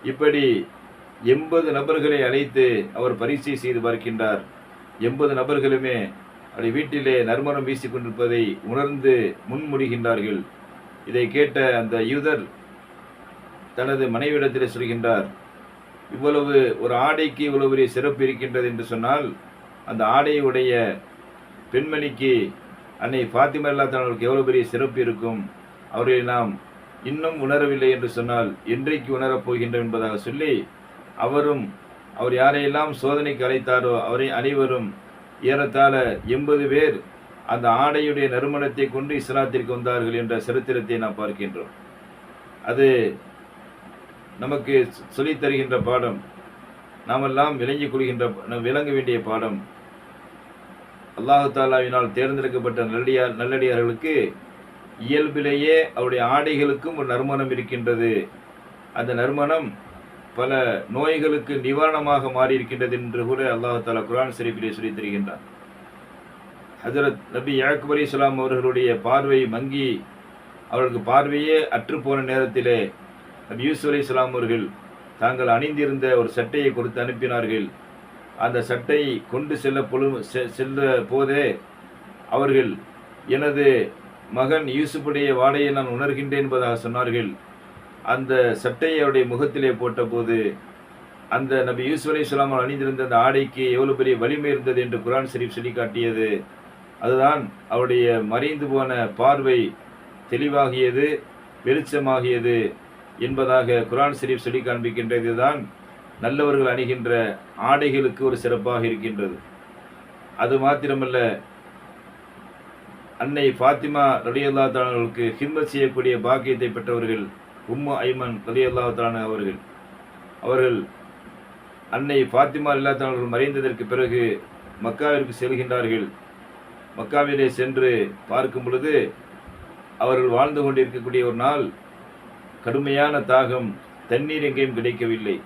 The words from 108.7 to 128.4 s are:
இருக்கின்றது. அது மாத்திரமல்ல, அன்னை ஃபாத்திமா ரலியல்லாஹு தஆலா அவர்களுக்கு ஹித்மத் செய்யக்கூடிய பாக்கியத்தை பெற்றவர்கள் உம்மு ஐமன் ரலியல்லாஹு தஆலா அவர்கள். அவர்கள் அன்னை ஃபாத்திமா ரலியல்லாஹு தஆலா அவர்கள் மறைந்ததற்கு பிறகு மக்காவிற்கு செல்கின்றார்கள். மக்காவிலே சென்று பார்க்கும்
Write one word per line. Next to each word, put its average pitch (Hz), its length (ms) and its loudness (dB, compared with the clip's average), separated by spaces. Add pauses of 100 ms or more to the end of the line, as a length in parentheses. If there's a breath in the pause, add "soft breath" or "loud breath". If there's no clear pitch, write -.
இருக்கின்றது. 101 500 -4 (1000)
அது 131 220 2
மாத்திரமல்ல, 135 800 0 (1800)
அன்னை 143 320 2
ஃபாத்திமா 139 760 2
ரலியல்லாஹு 135 460 2
தஆலா 127 120 0
அவர்களுக்கு 117 560 -2
ஹித்மத் 147 240 -2
செய்யக்கூடிய 127 540 0
பாக்கியத்தை 123 520 0
பெற்றவர்கள் 110 560 -4 (480)
உம்மு 143 160 -4
ஐமன் 127 580 -2
ரலியல்லாஹு 123 460 2
தஆலா 113 300 -2
அவர்கள். 104 320 -4 (840)
அவர்கள் 123 420 2 (1080)
அன்னை 139 320 0
ஃபாத்திமா 143 480 2
ரலியல்லாஹு 139 240 0
தஆலா 131 180 -4
அவர்கள் 123 140 -4
மறைந்ததற்கு 123 640 -2
பிறகு 120 520 0 (420)
மக்காவிற்கு 139 460 0 (100)
செல்கின்றார்கள். 123 680 -2 (920)
மக்காவிலே 139 480 2
சென்று 123 640 2 (180)
பார்க்கும் 123 340 -2